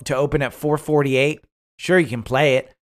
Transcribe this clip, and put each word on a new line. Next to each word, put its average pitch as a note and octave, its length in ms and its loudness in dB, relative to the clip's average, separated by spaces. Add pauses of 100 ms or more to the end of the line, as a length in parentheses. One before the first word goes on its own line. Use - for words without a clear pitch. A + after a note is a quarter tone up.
to C#3 100 -4
open C#3+ 280 0
at B2 100 -6
four D3+ 240 -2
forty-eight, C#3+ 640 0 (360)
sure, F3+ 180 2
you E3 100 2
can A2+ 160 -8
play B2+ 340 2
it. - 140 -6 (180)